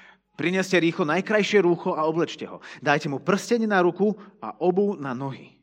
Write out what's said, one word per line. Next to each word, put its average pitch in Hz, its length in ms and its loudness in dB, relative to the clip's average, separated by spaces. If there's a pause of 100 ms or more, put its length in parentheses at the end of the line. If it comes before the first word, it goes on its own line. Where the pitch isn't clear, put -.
(360)
„Prineste 185 400 0
rýchlo 165 320 2
najkrajšie 190 560 2
rúcho 175 320 0
a 156 80 -4
oblečte 160 400 -2
ho. 95 160 -14 (240)
Dajte 147 240 0
mu - 160 -6
prsteň 202 400 0
na 208 160 2
ruku 180 320 4 (320)
a - 160 -10
obu 185 400 0
na 135 160 -8
nohy. 135 480 -10